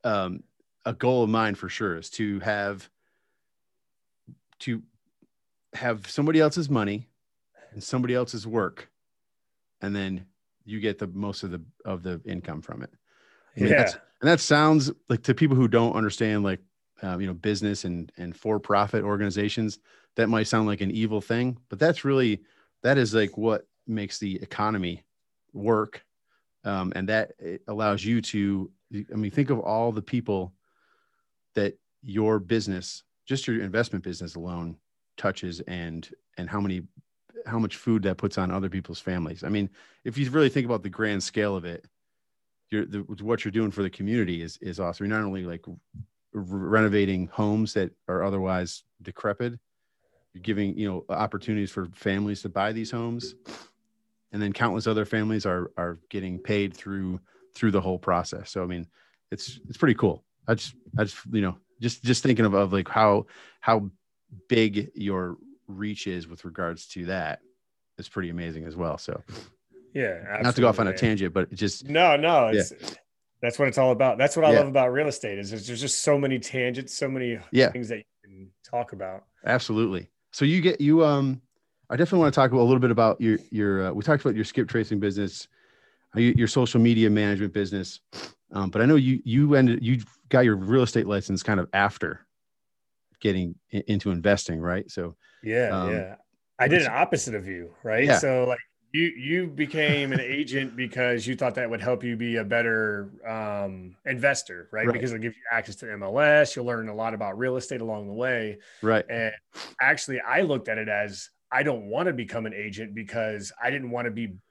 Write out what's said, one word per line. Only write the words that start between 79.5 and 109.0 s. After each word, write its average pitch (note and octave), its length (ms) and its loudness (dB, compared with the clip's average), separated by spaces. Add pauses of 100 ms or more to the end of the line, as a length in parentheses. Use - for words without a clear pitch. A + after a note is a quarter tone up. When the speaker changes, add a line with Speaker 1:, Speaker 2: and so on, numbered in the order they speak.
Speaker 1:
So - 120 -2
you D#3+ 160 4
get, E3+ 220 2
you, D#3 240 6
um, C#3 360 2 (460)
I A#2+ 80 -4
definitely F3 240 2
wanna D3+ 120 6
talk C3 200 4
about, B2+ 100 6
a - 20 8
little B2+ 160 8
bit B2 100 4
about A2+ 320 4
your, A2 160 4 (140)
your, G2+ 360 0
uh, F#2 40 -2
we G2+ 120 -4
talked D3 220 2
about A#2+ 100 2
your G#2+ 80 -2
skip B2 240 -2
tracing G#2+ 320 -2
business, G2+ 480 -2 (680)
uh, A2 40 2
your, A#2+ 140 6
your A2+ 140 6
social A#2+ 340 4
media A2+ 300 6
management G#2 420 2
business. G2 460 -4 (520)
Um, F#2+ 200 -2
but G#2+ 100 2
I A#2 40 6
know D3+ 100 8
you, C3 280 4
you C#3+ 300 4
ended, B2+ 300 6
you A#2+ 180 2 (280)
got C3 120 6
your A2+ 140 6
real G#2 260 4
estate A#2+ 240 2
license G2 380 -2
kind G#2 160 2
of F2 140 -2
after G2 520 0 (920)
getting F#2 340 0 (180)
i-, G#2 160 -4
into G2+ 220 0
investing, F2+ 500 2
right? F2 300 -4
So, E2+ 260 -8 (280)
Speaker 2:
Yeah, A2+ 280 0
Speaker 1:
um, F#2 200 -2
Speaker 2:
yeah. G2+ 240 -6 (420)
I B2+ 100 2
did D#3 100 6
Speaker 1:
it's D3+ 100 4
Speaker 2:
an A2 60 -2
opposite B2 420 0
of F#2+ 120 -6
you, F2 220 -10 (140)
right? A#2 220 2
Speaker 1:
Yeah. C#3 120 6
Speaker 2:
So, C3 280 2
like, B2 140 -2 (340)
you, D#3 100 2
you E3 440 -2
became D3 640 0
an C3 80 0
Speaker 1:
<laughs> C3 200 -4
Speaker 2:
agent C3 360 -4
because B2 520 -2
you B2+ 80 -2
thought B2+ 200 0
that B2 140 -2
would A2+ 120 -6
help B2 220 -2
you A#2+ 120 -4
be A#2 220 -4
a A2+ 60 -2
better, G#2+ 680 0 (160)
um, G2+ 680 -6 (100)
investor, B2+ 640 -2
right? A2+ 160 0
Speaker 1:
Right. A#2+ 60 2
Speaker 2:
Because A#2+ 180 -4
it'll A2 100 -6
give A2+ 140 -6
you - 60 -20 (100)
access A2+ 260 -4
to A#2 140 -12
M G#2+ 100 -10
L G2 160 -4
S, D3+ 380 6
you'll B2 100 -6
learn A2+ 240 -4
a G#2 60 -10
lot A2+ 180 -4
about G#2 240 -6
real B2+ 200 0
estate B2 240 -6
along G#2+ 260 -6
the G2+ 60 -10
way. A2+ 440 -2 (240)
Speaker 1:
Right. A2 260 4